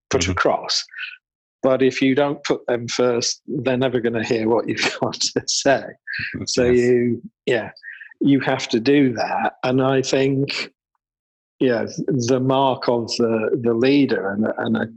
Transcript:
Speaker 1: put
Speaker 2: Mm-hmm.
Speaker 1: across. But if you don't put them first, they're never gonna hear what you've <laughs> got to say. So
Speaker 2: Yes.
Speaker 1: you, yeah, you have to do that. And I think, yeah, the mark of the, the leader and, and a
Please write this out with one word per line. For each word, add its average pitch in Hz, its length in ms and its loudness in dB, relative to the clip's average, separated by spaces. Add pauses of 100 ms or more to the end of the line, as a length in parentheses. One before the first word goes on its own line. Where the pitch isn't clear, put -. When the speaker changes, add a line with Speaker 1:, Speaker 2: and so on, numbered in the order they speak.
Speaker 1:
put - 120 0
Speaker 2:
Mm-hmm. 90 100 -2
Speaker 1:
across. - 520 -2 (800)
But 131 180 4
if 131 200 2
you 135 120 4
don't 143 300 0
put - 240 -2
them 120 200 -2
first, 120 600 0
they're 123 300 -2
never 127 220 0
gonna 117 240 -2
hear 113 240 0
what 113 220 0
you've - 280 -4
<laughs> - 40 -4
got 120 140 -4
to - 320 -4
say. 131 340 0 (640)
So 127 200 0
Speaker 2:
Yes. 123 140 4
Speaker 1:
you, 120 420 2 (260)
yeah, 110 240 -2 (480)
you 139 220 4
have 131 280 -2
to 120 100 2
do 135 340 4
that. 98 400 -4 (100)
And 127 180 2
I 135 220 2
think, 135 680 0 (880)
yeah, 117 260 2 (420)
the 127 120 2
mark 131 480 2
of 120 200 0 (100)
the, 113 440 0
the 117 120 2
leader 117 560 2
and, 104 160 -2 (140)
and 113 180 0
a 113 200 -2